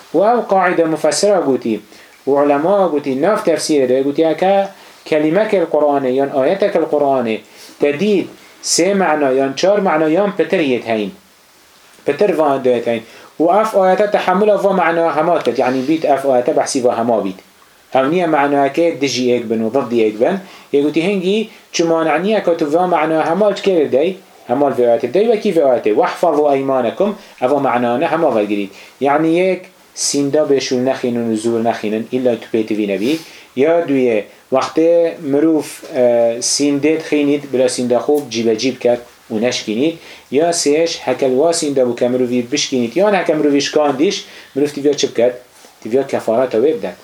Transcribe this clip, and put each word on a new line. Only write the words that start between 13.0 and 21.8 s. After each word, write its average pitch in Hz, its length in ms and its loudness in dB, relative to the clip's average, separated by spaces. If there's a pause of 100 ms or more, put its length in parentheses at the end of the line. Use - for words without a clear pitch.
و 151 60 2
اف 196 300 2
آیت 190 360 2
تحمل 190 380 2
و 196 240 2
معنا 170 380 2
همات 156 380 0
بید. 117 100 -2
یعنی 131 240 0
بید 156 240 -2
اف 135 200 0
آیت 127 240 0
بحثی 139 300 -2
و 120 100 2
هما 113 300 0
بید. 95 200 -8 (540)
او 131 80 4
نیه 170 240 0
معنا 143 420 2
که 160 340 0
دجی 123 300 0
ایک 120 100 0
بن 110 200 -2
و 110 80 -2
ضدی 120 320 0
ایک 107 120 0
بن. 151 260 0 (320)
یه 143 100 2
گوتی 151 180 0
هنگی 196 500 -2 (220)
چو 170 140 -2